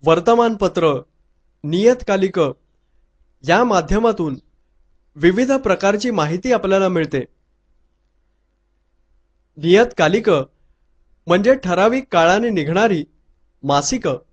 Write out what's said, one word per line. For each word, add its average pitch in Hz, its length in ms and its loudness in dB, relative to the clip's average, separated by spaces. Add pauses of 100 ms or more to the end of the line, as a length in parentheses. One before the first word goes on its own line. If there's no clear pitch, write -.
वर्तमानपत्र, 185 880 0 (720)
नियतकालिक 196 720 0 (1040)
या 175 200 2
माध्यमातून 190 720 0 (800)
विविध 190 380 2
प्रकारची 214 580 -2
माहिती 180 420 -2
आपल्याला 190 360 0
मिळते. 151 360 -4 (2250)
नियतकालिक 190 680 2 (1000)
म्हणजे 196 280 2
ठराविक 226 580 0
काळाने 185 380 2
निघणारी 175 540 -2 (580)
मासिक. 143 460 -2 (240)